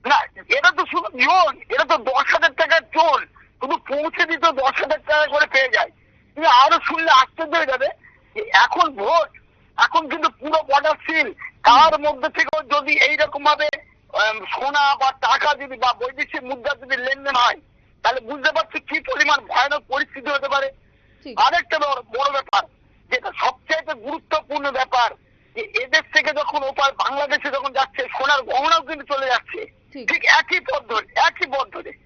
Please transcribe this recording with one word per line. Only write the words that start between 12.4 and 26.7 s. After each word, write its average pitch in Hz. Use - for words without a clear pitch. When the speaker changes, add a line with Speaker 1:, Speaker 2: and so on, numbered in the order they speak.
Speaker 1:
যদি 285
এইরকম 294
ভাবে, 302
আম, 214
সোনা 285
বা 269
টাকা 269
যদি 262
বা 240
বৈদেশিক 294
মুদ্রা 254
যদি 262
লেনদেন 269
হয়, 240
তাহলে 247
বুঝতে 269
পারছো 320
কি 311
পরিমাণ 294
ভয়ানক 285
পরিস্থিতি 277
হতে 277
পারে। 269
Speaker 2:
ঠিক। 247
Speaker 1:
আরেকটা 320
বড়, 277
বড় 240
ব্যাপার, 233
যেটা 254
সবচাইতে 311
গুরুত্বপূর্ণ 285
ব্যাপার, 254
যে 427
এদের 427
থেকে 302
যখন 294
ওপার 269